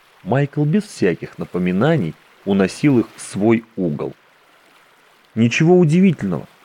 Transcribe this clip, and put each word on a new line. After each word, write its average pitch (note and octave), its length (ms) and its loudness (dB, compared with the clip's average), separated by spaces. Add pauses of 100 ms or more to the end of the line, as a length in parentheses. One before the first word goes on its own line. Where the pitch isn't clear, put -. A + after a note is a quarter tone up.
(240)
Майкл C#3 420 -2
без F#3+ 180 0
всяких - 540 -4
напоминаний F2+ 760 -2 (320)
уносил G2 540 2
их - 160 0
в - 60 -20
свой A2+ 420 0 (120)
угол. D#2 380 -4 (1200)
Ничего D#3 420 2
удивительного, D#3 720 2 (180)